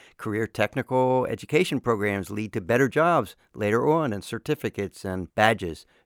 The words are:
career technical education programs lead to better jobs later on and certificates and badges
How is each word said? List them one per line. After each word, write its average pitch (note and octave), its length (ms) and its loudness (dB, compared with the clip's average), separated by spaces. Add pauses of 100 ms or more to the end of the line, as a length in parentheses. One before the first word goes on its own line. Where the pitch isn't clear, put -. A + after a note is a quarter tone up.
(180)
career G#2+ 300 -2
technical B2+ 800 0
education D3 500 0
programs G2+ 520 0
lead G#2 220 -6
to A2+ 80 -4
better A#2 280 2
jobs D#3 460 2 (180)
later A2 340 2
on D#3 240 2
and G2+ 120 -6
certificates A2+ 840 -6
and F#2 300 -6
badges G#2 500 0 (200)